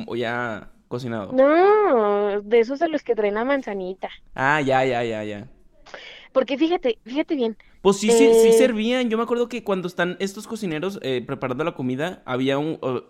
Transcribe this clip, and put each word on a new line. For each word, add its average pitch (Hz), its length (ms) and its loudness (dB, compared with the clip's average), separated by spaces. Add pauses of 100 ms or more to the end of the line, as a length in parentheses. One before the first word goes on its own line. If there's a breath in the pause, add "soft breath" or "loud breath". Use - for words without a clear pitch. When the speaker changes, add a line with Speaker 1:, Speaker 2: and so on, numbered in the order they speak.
Speaker 1:
o 120 100 -8
ya 120 560 -6 (160)
cocinado? 117 440 -8
Speaker 2:
No, 262 1080 2
de 214 180 2
esos 269 220 0
a 339 60 0
los 311 140 -2
que 240 120 -2
traen 208 200 0
la 220 100 -2
manzanita. 202 640 -4 (260)
Speaker 1:
Ah, 147 260 0
ya, 131 240 2
ya, 120 200 -2
ya, 107 200 -6
ya. 104 240 -10 (840 loud breath)
Speaker 2:
Porque 262 260 0
fíjate, 320 460 0
fíjate 285 300 -4
bien. 226 220 -2 (260 soft breath)
Speaker 1:
Pues 196 140 4
sí, 208 160 0
sí, 226 220 8
sí 226 140 8
Speaker 2:
Eh, 226 40 8
Speaker 1:
servían. 233 580 2
Yo 220 60 0
me 233 80 0
acuerdo 233 240 -2
que 240 160 -8
cuando 190 240 -2
están 175 320 -2
estos 196 260 -6
cocineros, 196 560 -6
eh, 127 240 -2
preparando 131 380 -4
la 165 100 -4
comida, 135 520 -6
había 131 320 0
un, 151 240 -4
o, 127 260 -4